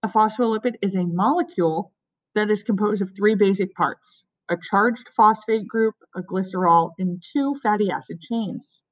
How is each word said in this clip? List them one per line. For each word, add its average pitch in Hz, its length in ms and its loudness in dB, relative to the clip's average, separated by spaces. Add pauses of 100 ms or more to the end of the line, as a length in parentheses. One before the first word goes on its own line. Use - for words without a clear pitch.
A 208 60 -2
phospholipid 220 720 0
is 196 140 -2
a 180 100 0
molecule 175 880 -2 (420)
that 214 160 0
is 208 120 0
composed 208 380 0
of 190 140 -6
three 208 200 2
basic 196 380 0
parts, - 520 -6 (240)
a 175 120 -2
charged 226 540 0
phosphate 220 520 2
group, 220 280 0 (180)
a 185 80 -10
glycerol, 180 760 2
and 180 240 -4 (100)
two 277 300 -2
fatty 208 260 0
acid - 300 -8
chains. - 600 -8 (100)